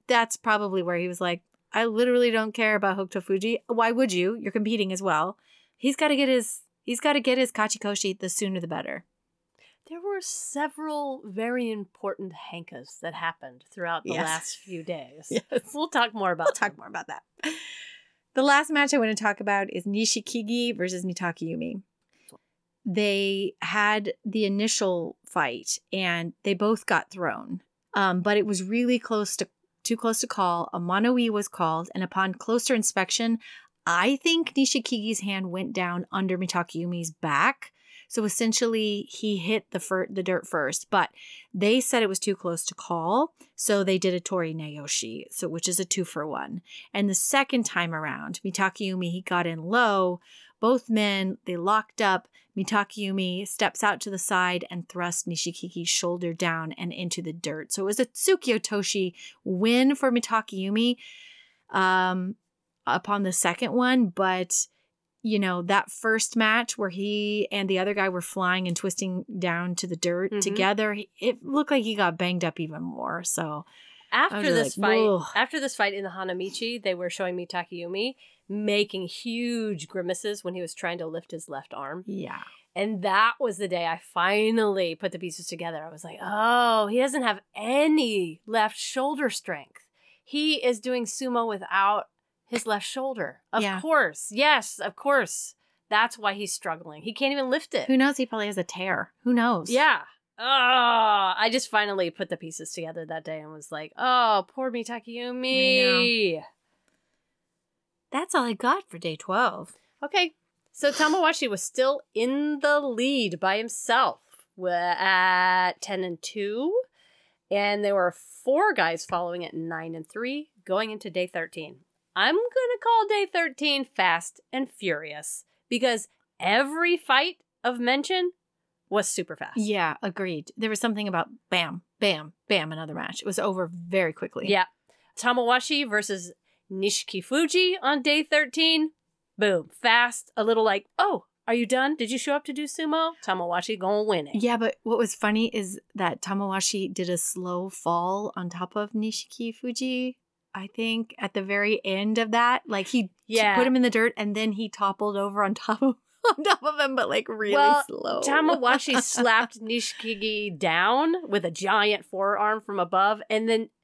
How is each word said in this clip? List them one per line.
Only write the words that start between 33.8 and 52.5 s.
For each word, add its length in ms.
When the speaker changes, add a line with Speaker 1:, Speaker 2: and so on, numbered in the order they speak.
Speaker 1:
I 360
think 320
Nishikigi's 640
hand 300
went 220
down 380
under 280
Mitakeumi's 720
back. 600
So 160
essentially, 840
he 280
hit 340
the 80
fir-, 320
the 120
dirt 240
first, 440
but 200
they 260
said 220
it 60
was 100
too 160
close 300
to 100
call, 600
so 300
they 140
did 160
a 60
Tori 340
Naoshi, 760
so, 180
which 200
is 100
a 60
two-for-one. 760
And 140
the 60
second 520
time 280
around, 500
Mitakeumi, 680
he 80
got 260
in 160
low. 580
Both 300
men, 540
they 120
locked 460
up. 240